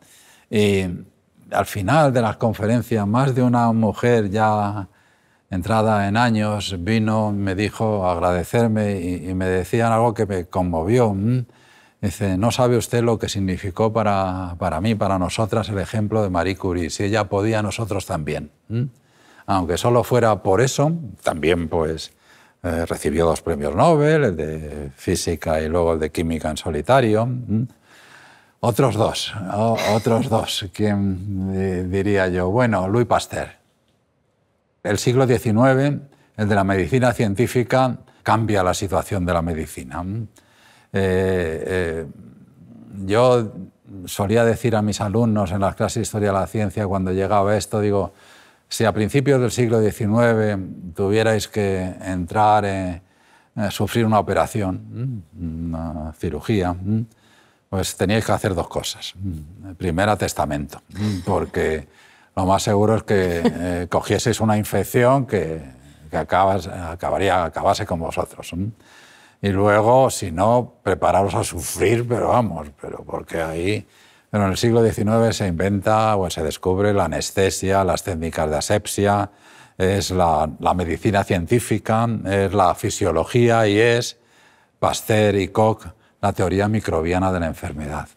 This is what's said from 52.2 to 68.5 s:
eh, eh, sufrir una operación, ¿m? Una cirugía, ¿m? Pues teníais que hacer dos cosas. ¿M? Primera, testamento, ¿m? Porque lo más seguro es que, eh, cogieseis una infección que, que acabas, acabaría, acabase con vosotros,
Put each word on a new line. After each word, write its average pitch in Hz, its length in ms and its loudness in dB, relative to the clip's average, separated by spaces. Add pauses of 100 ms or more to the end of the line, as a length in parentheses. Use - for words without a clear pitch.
eh, 95 380 -4 (520)
eh, 104 160 -2
sufrir 113 340 0
una 107 140 4
operación, 104 1040 -2 (140)
¿m? 82 320 -8
Una 80 460 -8
cirugía, 90 560 -2
¿m? 101 340 -2 (640)
Pues 95 280 -4
teníais 104 280 2
que 107 80 0
hacer 98 220 0
dos 85 120 -4
cosas. - 460 -8 (100)
¿M? 87 520 -10
Primera, 92 420 0
testamento, 73 640 -4 (160)
¿m? 101 300 -4
Porque 78 600 -2 (480)
lo 92 120 0
más 95 160 2
seguro 107 340 4
es 101 60 -2
que, 90 420 0
eh, 87 460 -2
cogieseis 104 500 0
una 107 160 2
infección 120 720 2
que, 80 340 -4 (500)
que 87 60 -6
acabas, 92 500 2
acabaría, 87 800 -2
acabase 95 400 -2
con 87 160 -4
vosotros, - 540 -8